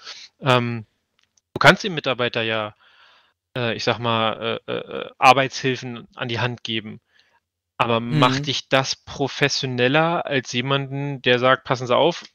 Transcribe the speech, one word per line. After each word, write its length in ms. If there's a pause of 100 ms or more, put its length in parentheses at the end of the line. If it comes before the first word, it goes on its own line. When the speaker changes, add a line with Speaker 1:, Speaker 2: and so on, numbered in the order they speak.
(420)
Speaker 1:
Ähm, 440 (680)
du 60
kannst 240
dem 120
Mitarbeiter 480
ja, 320 (800)
äh, 180
ich 80
sag 160
mal, 680
äh, 60
äh, 40 (300)
äh, 120
Arbeitshilfen 960
an 140
die 100
Hand 240
geben. 380 (760)
Aber 220
macht 460
Speaker 2:
Mhm. 20
Speaker 1:
dich 220
das 260
professioneller 1300
als 280
jemanden, 680
der 180
sagt, 260
"Passen 220
Sie 80
auf, 280 (120)